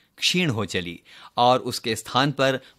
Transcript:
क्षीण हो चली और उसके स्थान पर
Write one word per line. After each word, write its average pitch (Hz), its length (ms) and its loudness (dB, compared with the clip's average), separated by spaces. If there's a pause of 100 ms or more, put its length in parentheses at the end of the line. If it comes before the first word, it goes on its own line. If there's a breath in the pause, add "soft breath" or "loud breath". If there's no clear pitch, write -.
(180)
क्षीण 180 320 0
हो 107 160 -2
चली 87 360 -6 (360 loud breath)
और 123 220 6
उसके 117 360 -4
स्थान 135 360 0
पर 131 280 0 (200 loud breath)